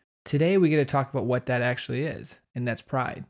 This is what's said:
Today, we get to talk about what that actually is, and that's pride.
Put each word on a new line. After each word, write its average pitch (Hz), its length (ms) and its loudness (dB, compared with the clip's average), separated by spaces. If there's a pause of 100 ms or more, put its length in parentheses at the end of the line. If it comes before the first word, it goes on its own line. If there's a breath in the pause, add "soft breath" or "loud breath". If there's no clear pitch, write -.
(240 soft breath)
Today, 160 340 2
we 170 120 6
get 156 60 4
to 143 100 4
talk 139 260 0
about 117 140 -2
what 123 200 0
that 123 160 0
actually 123 420 -2
is, - 360 -10 (140)
and 123 120 -4
that's 113 160 -4
pride. - 480 -4